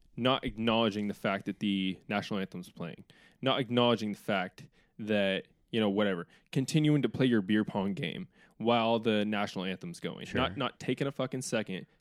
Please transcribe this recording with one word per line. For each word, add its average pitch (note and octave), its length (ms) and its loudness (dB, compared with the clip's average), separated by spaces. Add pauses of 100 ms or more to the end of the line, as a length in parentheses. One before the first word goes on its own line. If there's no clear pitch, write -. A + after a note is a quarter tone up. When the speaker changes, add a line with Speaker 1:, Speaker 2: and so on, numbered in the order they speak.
(180)
Speaker 1:
not B2+ 280 2
acknowledging A2 600 2
the G2+ 60 -4
fact G2 320 -2
that G2+ 140 -6
the G2 380 -2 (120)
national G#2 300 -2
anthem's F2+ 300 -10
playing, - 340 -12 (380)
not B2+ 180 2
acknowledging A#2 520 2
the G2 60 -8
fact F#2+ 480 -4 (340)
that, G2+ 460 0 (260)
you A#2 80 0
know, G#2+ 100 4
whatever, G2 380 0 (240)
continuing D3 500 2
to A#2+ 80 2
play C3 160 2
your A#2 160 6
beer G#2+ 220 4
pong G2+ 300 -2
game F2+ 340 -6 (300)
while A#2 420 4
the A2 260 2
national G2+ 400 -2
anthem's F#2 360 -8
going, - 260 -8
Speaker 2:
Sure. - 140 0
Speaker 1:
not, G2 160 -2
not C3 220 -4
taking C#3 280 -2
a C3+ 40 -4
fucking C3 300 -6
second G#2 440 -4 (160)